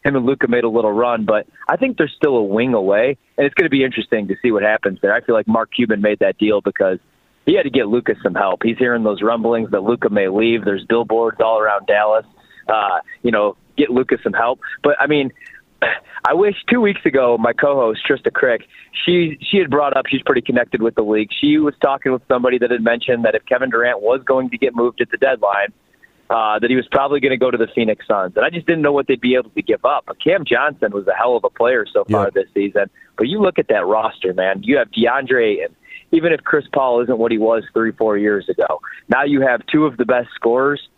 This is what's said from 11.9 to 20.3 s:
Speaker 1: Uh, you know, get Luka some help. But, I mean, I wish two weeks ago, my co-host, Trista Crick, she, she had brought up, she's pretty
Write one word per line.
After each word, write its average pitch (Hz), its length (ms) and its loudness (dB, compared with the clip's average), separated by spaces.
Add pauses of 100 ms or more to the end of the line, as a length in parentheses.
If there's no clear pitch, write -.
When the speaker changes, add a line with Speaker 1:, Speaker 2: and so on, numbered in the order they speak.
Speaker 1:
Uh, 101 320 0 (240)
you 120 80 0
know, 104 260 0 (200)
get 147 120 2
Luka 127 320 0
some 104 120 -4
help. 120 260 -2 (240)
But, 143 160 2
I 143 80 2
mean, 143 240 0 (500)
I - 540 -4
wish 202 180 2 (160)
two 247 100 4
weeks 202 240 0
ago, 127 360 2
my 117 120 0
co-host, 123 560 0
Trista 127 240 0
Crick, 120 360 0 (240)
she, 170 500 0
she - 160 -2
had 165 140 0
brought 143 260 0
up, 131 100 -2
she's 131 140 -2
pretty 127 200 0